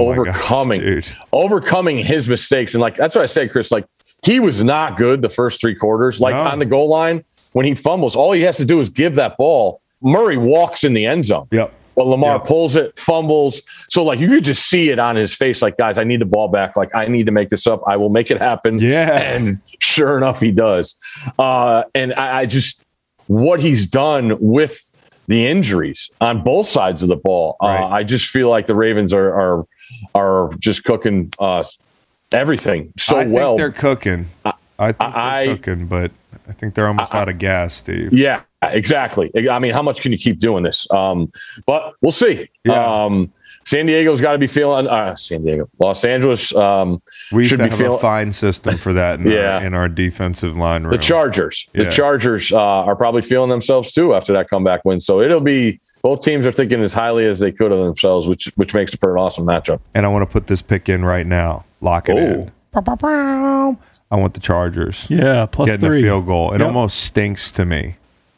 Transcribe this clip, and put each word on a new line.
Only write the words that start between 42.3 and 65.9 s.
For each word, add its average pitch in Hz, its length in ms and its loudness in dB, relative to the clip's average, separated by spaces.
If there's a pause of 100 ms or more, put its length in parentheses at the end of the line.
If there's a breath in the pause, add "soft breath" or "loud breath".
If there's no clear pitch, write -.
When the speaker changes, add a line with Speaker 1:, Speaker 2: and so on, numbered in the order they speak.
Speaker 1:
Yeah. 113 400 0
Speaker 2:
Um, 98 280 0 (320 loud breath)
San 147 200 0
Diego's 160 380 2
gotta 147 160 2
be 139 80 2
feeling, 143 400 0
uh, 107 280 -2
San 82 300 -8
Diego, 76 240 -2 (100)
Los 95 240 0
Angeles, 127 520 0
um, 95 480 2 (300 loud breath)
Speaker 1:
We 113 100 4
used 123 80 4
Speaker 2:
should 131 80 2
Speaker 1:
to 120 60 2
Speaker 2:
be 113 60 2
Speaker 1:
have 110 80 -4
Speaker 2:
feeling 123 200 0
Speaker 1:
a - 20 -8
fine 107 320 0
system 92 460 -2
for 92 160 -2
that 87 260 0
in 90 60 0
Speaker 2:
<laughs> 110 40 4
Yeah. 98 280 0
Speaker 1:
our, 95 60 -6
in 95 100 -4
our 90 140 0
defensive 87 680 -4
line 85 280 0
room. 82 80 0
Speaker 2:
The - 60 2
Chargers. 95 760 0
The 104 100 0
Speaker 1:
Yeah. - 60 -4
Speaker 2:
Chargers, 123 600 0
uh, 107 80 2
are 101 380 2
probably 117 240 0
feeling 127 300 0
themselves 123 420 0
too 160 220 2
after 98 180 0
that 95 160 0
comeback 95 380 0
win. 92 140 0
So 95 200 2
it'll 156 200 4
be, 135 400 0 (220 soft breath)
both 135 200 0
teams 143 240 2
are 123 60 0
thinking 120 300 0
as 101 120 -2
highly 117 320 0
as 98 140 0
they 98 120 0
could 107 200 2
of 92 120 2
themselves, 90 420 0
which, 92 200 -2 (100)
which 95 160 0
makes 101 220 0
it - 60 -10
for 92 140 2
an 90 60 2
awesome 90 240 -2
matchup. 85 360 -2 (140)
Speaker 1:
And 101 120 2
I - 20 2
wanna 101 160 0
put 95 220 -4
this 98 160 -2
pick - 260 -2
in 92 160 0
right 90 220 0
now. 85 380 -2 (180)
Lock 87 260 0
it 92 60 4
Speaker 2:
Ooh. - 40 2
Speaker 1:
in. 104 340 -2 (200)
Bow, 214 80 0
bow, 233 160 -2
bow. 269 800 -2 (340 soft breath)
I 104 60 0
want 98 160 0
the - 80 -14
Chargers. 87 720 -2
Speaker 3:
Yeah, 131 340 2
plus 135 240 -2
three. 107 80 0
Speaker 1:
Getting 151 220 2